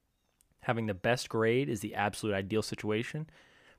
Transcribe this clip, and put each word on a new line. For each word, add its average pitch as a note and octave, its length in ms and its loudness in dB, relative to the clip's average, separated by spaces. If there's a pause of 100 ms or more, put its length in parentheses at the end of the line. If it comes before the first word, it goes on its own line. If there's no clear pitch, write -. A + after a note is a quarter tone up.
(640)
Having A2+ 200 0
the G#2+ 80 0
best A#2 380 0
grade A#2 400 4
is A2 100 -2
the - 140 -6
absolute G#2 400 0
ideal G2 280 0
situation A2 640 -4 (520)